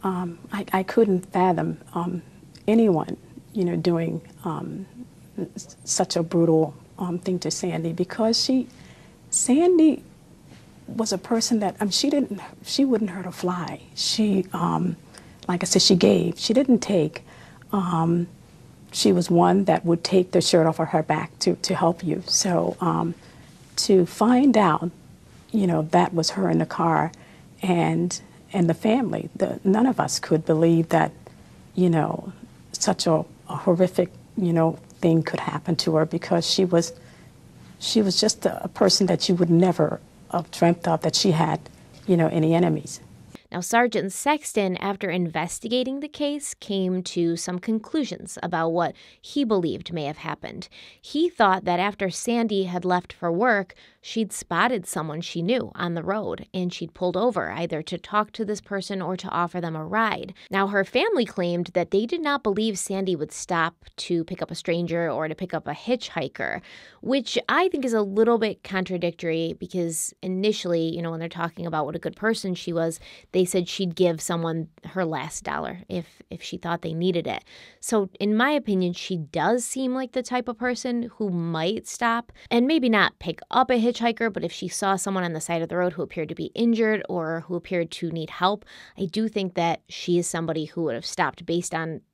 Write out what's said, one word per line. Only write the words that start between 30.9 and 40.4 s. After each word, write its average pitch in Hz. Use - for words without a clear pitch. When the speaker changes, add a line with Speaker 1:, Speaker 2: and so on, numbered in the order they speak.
Speaker 1:
you 180
know, 165
such -
a, 160
a -
horrific, 180
you 180
know, 160
thing 165
could -
happen -
to 160
her, 160
because 170
she 190
was, 170
she -
was 196
just -
a, -
a -
person 190
that 175
you 185
would 175
never 170
have 170